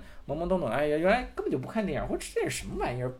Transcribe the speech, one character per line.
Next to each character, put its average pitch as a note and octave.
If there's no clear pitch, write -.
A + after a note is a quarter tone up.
懵 C#3
懵 E3+
懂 F#3
懂， D3
哎 C3+
呀， D3+
原 E3+
来 B3
根 G4
本 G#4+
就 D#3+
不 C3
看 A3
电 D3+
影， G2+
或 C4+
者 F4+
这 -
电 A4+
影 -
什 -
么 -
玩 E4
意 B2
儿， B2+